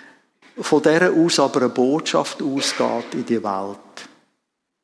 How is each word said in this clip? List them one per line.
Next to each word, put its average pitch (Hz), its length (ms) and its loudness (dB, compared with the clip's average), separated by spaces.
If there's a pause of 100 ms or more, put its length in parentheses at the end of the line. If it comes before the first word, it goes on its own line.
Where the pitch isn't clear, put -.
(600)
von 156 220 2
der 165 300 4
aus 165 280 4
aber 139 220 2
eine 123 80 2
Botschaft 143 720 0
ausgeht 131 720 -4
in 120 120 -6
die 113 180 -2
Welt. 98 340 -6 (1080)